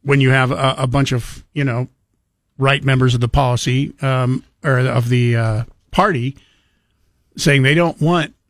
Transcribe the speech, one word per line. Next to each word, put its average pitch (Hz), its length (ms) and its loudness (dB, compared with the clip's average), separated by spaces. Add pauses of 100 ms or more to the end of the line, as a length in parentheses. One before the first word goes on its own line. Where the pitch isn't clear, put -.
when 139 180 2
you 131 80 4
have 131 220 2
a, 131 260 -2
a 135 100 -4
bunch 135 240 0
of, - 320 -6 (120)
you 147 100 -4
know, 127 240 -4 (720)
right 139 260 0
members 131 300 2
of 120 60 -2
the 120 80 0
policy, 127 720 0
um, 127 420 -2 (180)
or 135 160 0
of 127 300 0
the, 120 280 2
uh, 113 280 -2 (260)
party 147 460 -2 (1000)
saying 139 240 2
they 135 100 4
don't 165 300 0
want 160 320 0 (160)